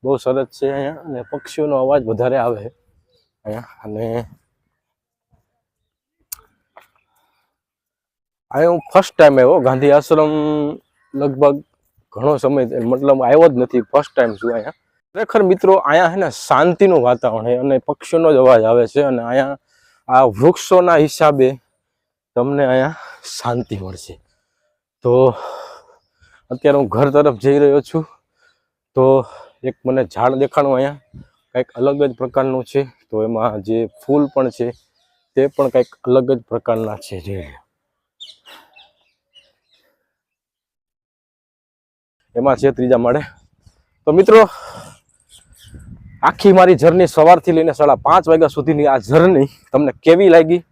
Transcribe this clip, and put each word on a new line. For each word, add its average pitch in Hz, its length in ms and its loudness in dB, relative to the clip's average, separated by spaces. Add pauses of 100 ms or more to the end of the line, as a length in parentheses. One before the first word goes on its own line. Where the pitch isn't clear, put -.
બહુ 131 220 -4
સરસ 131 240 -4 (100)
છે 139 140 -4
અહીંયા, 143 320 -8
અને 139 160 -12 (100)
પક્ષીઓનો 147 440 -8 (100)
અવાજ 139 260 0
વધારે 123 280 -4
આવે 117 260 -4
છે 117 60 -14 (760)
અહીંયા. 110 240 -14 (160)
અને 107 200 -12 (4000)
અહીંયા 160 220 0
હું 170 100 -4 (100)
ફર્સ્ટ - 220 0
ટાઇમ 143 240 6
આવ્યો 143 280 4
ગાંધી 131 300 0
આશ્રમ, 151 360 0 (840)
લગભગ 139 420 0 (560)
ઘણો 131 260 -4
સમય, 135 280 -2 (240)
મતલબ 135 320 0
આવ્યો 151 300 4
જ - 100 -8
નથી, 123 300 -4
ફર્સ્ટ 143 200 -2
ટાઇમ 117 240 -2
છું 117 180 -6
અહીંયા. 113 240 -10 (360)
ખરેખર 214 360 -2
મિત્રો, 190 220 2 (180)
અહીંયા 165 220 2
છે 196 120 -6
ને 156 60 -4
શાંતિનું 160 760 0
વાતાવરણ 117 420 -2
છે 123 140 -2
અને 139 120 -2 (120)
પક્ષીઓનો 160 480 -2
જ - 100 4
અવાજ 123 260 6
આવે 120 220 2
છે, 143 80 -2 (100)
અને 123 120 -4
અહીંયા 135 360 -4 (560)
આ 131 100 6 (160)
વૃક્ષોના 175 640 2
હિસાબે 147 440 0 (880)
તમને 139 300 -2
અહીંયા 131 300 -2 (400)
શાંતિ 120 460 -8
મળશે. 92 320 -18 (880)
તો 123 100 0 (1400)
અત્યારે 139 280 0
હું 131 160 -2
ઘર 135 200 0
તરફ 143 300 2
જઈ 139 180 2
રહ્યો 143 260 2
છું, 160 160 -6 (880)
તો 131 100 2 (640)
એક - 160 -12
મને 131 180 -2 (120)
ઝાડ 127 180 0 (100)
દેખાણું 139 340 -2
અહીંયા, 139 240 -4 (520)
કંઈક 123 160 -4 (100)
અલગ 139 220 -2 (100)
જ - 100 -14
પ્રકારનું 131 500 -4
છે. 139 100 -2 (280)
તો - 60 -16 (120)
એમાં 110 400 -4
જે 110 100 -4 (240)
ફૂલ 147 220 -2 (120)
પણ 131 220 -2
છે 120 100 -6 (680)
તે 135 200 0
પણ 135 200 -2
કંઈક 123 160 -2 (180)
અલગ 127 200 0 (100)
જ - 20 -10 (100)
પ્રકારના 110 560 -6
છે, 95 200 -14
જોઈ 92 240 -12
લો. 67 100 -20 (4000)
એમાં 127 240 0
છે 139 160 0
ત્રીજા 127 280 0
માળે. 131 180 -2 (840)
તો 151 80 0
મિત્રો, 190 280 6 (1900)
આખી 196 300 2
મારી 185 240 6
જર્ની 170 340 4
સવારથી 165 400 4
લઈને 160 220 0
સાડા 143 280 2
પાંચ 156 240 2
વાગ્યા 160 260 2
સુધીની 147 380 -2
આ 131 40 -2 (120)
જર્ની 175 380 2 (240)
તમને 139 200 0 (120)
કેવી 175 320 6
લાગી 170 360 2